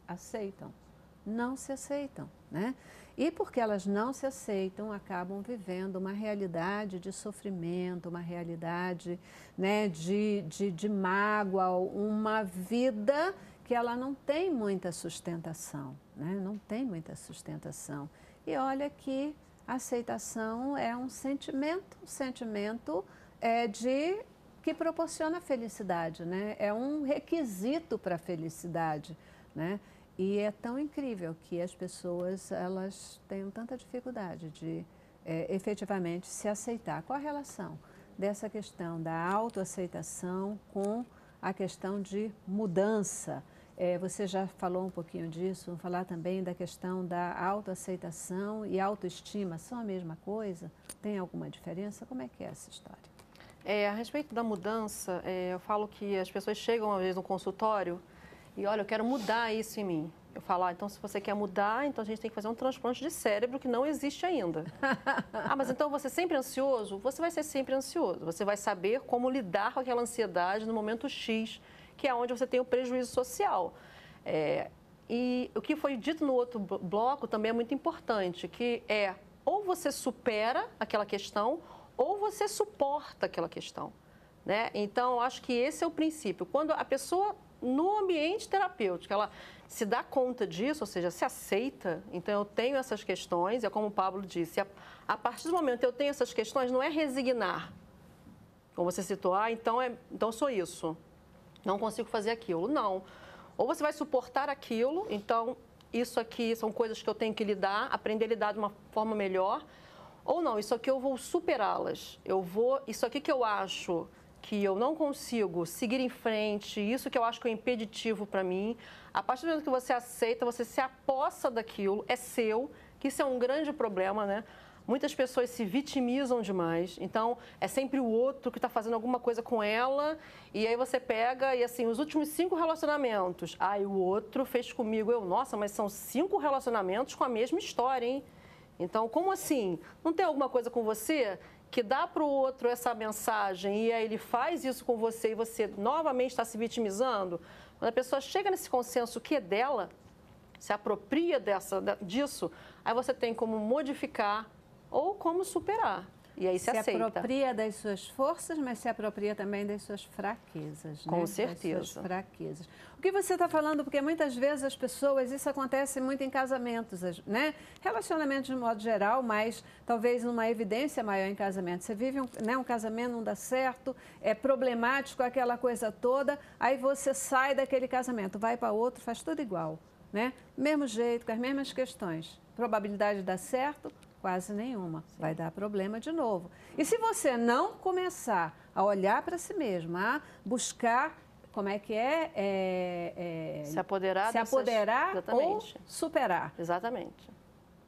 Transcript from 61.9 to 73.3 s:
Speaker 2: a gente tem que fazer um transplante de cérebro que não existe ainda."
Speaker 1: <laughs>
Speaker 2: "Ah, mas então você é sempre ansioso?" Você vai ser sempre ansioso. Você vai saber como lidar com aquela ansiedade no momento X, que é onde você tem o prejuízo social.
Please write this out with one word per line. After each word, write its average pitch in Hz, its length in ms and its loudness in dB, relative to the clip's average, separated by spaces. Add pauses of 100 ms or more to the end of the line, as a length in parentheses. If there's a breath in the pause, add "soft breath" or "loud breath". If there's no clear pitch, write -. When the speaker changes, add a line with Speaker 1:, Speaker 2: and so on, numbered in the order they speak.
Speaker 2:
a - 20 -6
gente 220 160 -4
tem 226 80 -4
que - 60 -8
fazer 214 140 -4
um 233 60 -2
transplante 254 460 -2
de 302 100 -4
cérebro 233 500 0
que 262 80 -2
não 247 180 2
existe 285 400 -2
ainda." 175 380 0 (180)
Speaker 1:
<laughs> - 500 0
Speaker 2:
"Ah, 226 240 0
mas 262 140 0
então 294 200 2
você 277 180 -2
é - 20 -2
sempre 330 260 2
ansioso?" 254 640 0
Você 254 220 -2
vai 339 100 0
ser 330 140 -2
sempre 269 300 -2
ansioso. 269 500 0
Você 170 200 -2
vai 208 120 2
saber 202 460 2
como 247 280 2
lidar 208 440 0
com 240 60 0
aquela 240 220 0
ansiedade 202 640 2
no 226 80 -2
momento 220 340 0
X, 220 520 -2 (360 loud breath)
que 285 120 2
é 254 60 4
onde 240 180 0
você 247 140 0
tem 247 120 2
o 254 60 4
prejuízo 247 480 0
social. 254 640 0 (520 loud breath)